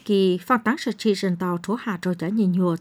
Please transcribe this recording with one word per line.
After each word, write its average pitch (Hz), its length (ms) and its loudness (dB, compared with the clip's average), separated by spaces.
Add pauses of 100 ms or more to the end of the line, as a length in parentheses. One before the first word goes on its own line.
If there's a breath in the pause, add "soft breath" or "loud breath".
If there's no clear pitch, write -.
kỳ, 190 320 4
phang 233 260 0
táng 247 140 0
sở 247 140 -4
trì 208 240 0
sân 190 200 0
tàu 175 280 -2
thố 214 160 -4
hạ 185 220 -6
trò 180 120 -2
trả 170 140 -4
nhìn 202 240 2
nhùa, 175 300 2